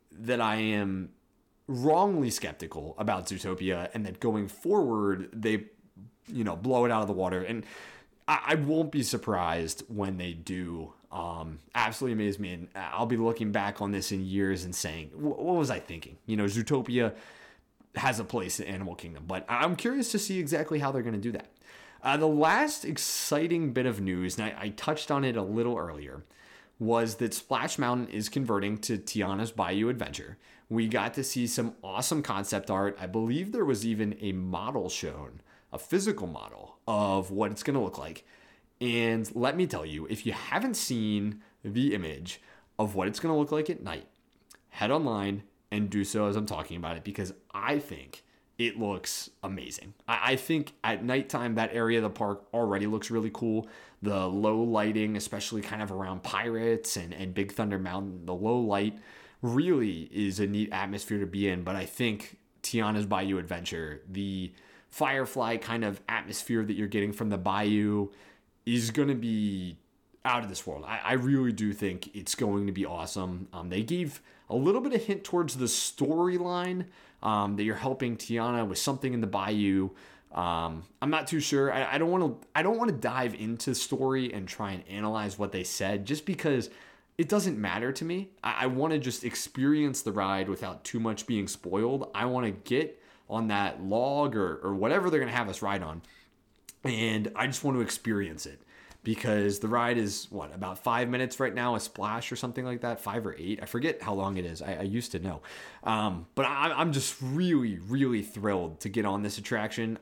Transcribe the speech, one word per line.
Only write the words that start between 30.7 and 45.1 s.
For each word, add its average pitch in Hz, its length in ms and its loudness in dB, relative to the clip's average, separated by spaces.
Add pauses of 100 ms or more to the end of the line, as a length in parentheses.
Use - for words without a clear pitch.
got 110 280 0
to 139 80 0
see 123 220 0
some 117 380 -2
awesome 123 400 0
concept 98 480 -2
art. 101 280 2
I 92 60 -6
believe 117 460 0
there 226 140 2
was 113 200 2
even 107 360 0
a 104 100 -2
model 92 580 -2
shown, 73 520 -8 (300)
a - 60 -8
physical 196 480 0
model 52 640 -12
of 98 420 4
what 101 220 2
it's 104 100 -8
gonna 139 220 2
look 90 160 -4
like. 80 260 -12 (560)
And 117 540 2
let 127 200 2
me 180 120 2
tell 80 180 -4
you, 78 220 -6
if - 180 -4
you 110 80 0
haven't 214 440 -2
seen 107 640 0 (220)
the 123 300 2
image 82 480 -6 (380)
of 104 160 0
what 92 120 2
it's 107 120 -4
gonna 160 180 2
look 147 140 2
like 156 180 0
at 170 140 -6
night, 82 240 -10 (640)
head - 200 -2
online 107 540 2 (280)